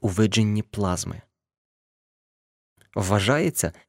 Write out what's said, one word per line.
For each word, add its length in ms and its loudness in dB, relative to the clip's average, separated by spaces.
у 60 -2
видженні 560 0
плазми. 580 -4
Вважається, 760 2